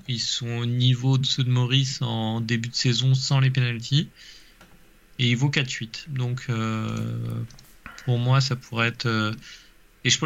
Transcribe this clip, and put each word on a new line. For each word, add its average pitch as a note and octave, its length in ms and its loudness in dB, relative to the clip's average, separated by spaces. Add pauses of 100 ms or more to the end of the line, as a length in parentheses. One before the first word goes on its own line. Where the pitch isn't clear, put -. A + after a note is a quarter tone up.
Ils A#2 100 -4
sont A#2 300 -4
au A#2+ 180 -4
niveau B2 500 4
de C3 100 2
ceux - 180 0
de B2 60 0
Maurice B2+ 520 2
en A2+ 380 -2
début A#2 300 -2
de - 40 -18
saison B2+ 400 2
sans C3+ 240 2
les C3 120 6
penalties. B2 580 0 (1120)
Et B2 100 2
il A#2+ 60 2
vaut C#3 120 2
quatre C#3+ 220 -2
huit. - 380 -10
Donc, B2 400 -6
euh, A2+ 400 -2 (1160)
pour B2 140 2
moi, B2+ 220 4
ça C3 160 0
pourrait A2+ 320 -2
être, A#2 180 -4
euh, A2 260 2 (720)
et B2+ 80 2
je, - 160 2